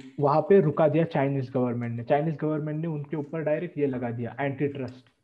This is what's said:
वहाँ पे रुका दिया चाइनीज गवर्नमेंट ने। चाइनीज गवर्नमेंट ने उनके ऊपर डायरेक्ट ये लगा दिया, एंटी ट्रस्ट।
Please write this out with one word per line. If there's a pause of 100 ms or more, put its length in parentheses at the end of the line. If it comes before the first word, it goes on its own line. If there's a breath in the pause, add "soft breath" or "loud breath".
(200)
वहाँ
पे
रुका
दिया
चाइनीज
गवर्नमेंट
ने।
चाइनीज
गवर्नमेंट
ने
उनके
ऊपर
डायरेक्ट
ये
लगा
दिया,
एंटी
ट्रस्ट। (180)